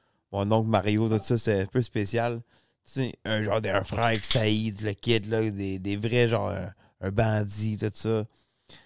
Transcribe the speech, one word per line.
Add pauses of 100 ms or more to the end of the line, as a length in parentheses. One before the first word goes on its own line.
(320)
mon
oncle
Mario,
tout
ça,
c'était
un
peu
spécial. (440)
Tu (100)
sais, (120)
un
genre
de,
un
frère
qui
saillit, (120)
le
kid,
là,
des,
des
vrais,
genre,
un, (300)
un
bandit,
tout
ça. (420)
Tu (100)